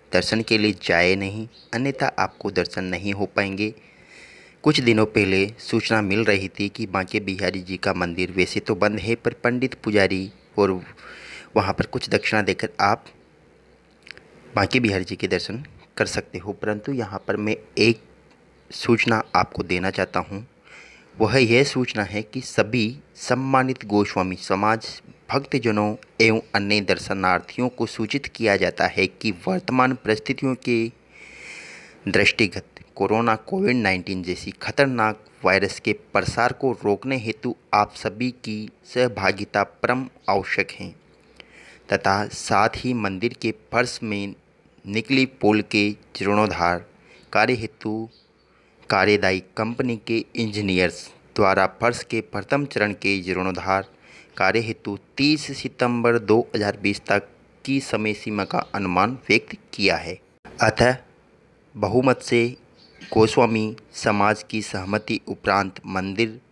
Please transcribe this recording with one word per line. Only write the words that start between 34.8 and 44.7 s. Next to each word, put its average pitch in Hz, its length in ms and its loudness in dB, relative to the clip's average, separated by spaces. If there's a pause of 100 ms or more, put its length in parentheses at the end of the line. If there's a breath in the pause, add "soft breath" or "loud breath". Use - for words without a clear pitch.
वायरस 95 340 2
के 104 140 -2 (200)
प्रसार 117 400 0
को 135 220 0
रोकने 117 420 -2
हेतु 113 360 -6 (200)
आप 104 220 2
सभी 113 340 -4 (140)
की 110 120 -8 (300)
सहभागिता 101 800 0
परम 127 420 -4 (240)
आवश्यक 95 420 -2
है - 180 -14 (1000 loud breath)
तथा 98 260 2 (140)
साथ 110 480 2
ही 127 180 -4
मंदिर 104 460 -4
के 110 100 0 (200)
फर्श 120 320 -2
में 101 300 -6 (520)